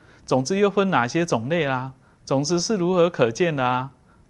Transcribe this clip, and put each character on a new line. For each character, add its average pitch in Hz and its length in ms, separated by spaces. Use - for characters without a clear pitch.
种 131 180
子 190 100
又 202 160
分 196 200
哪 123 180
些 165 160
种 131 240
类 165 160
啦？ 131 260
种 143 180
子 175 160
是 214 160
如 175 160
何 175 160
可 127 220
见 160 260
的 131 80
啊？ 127 260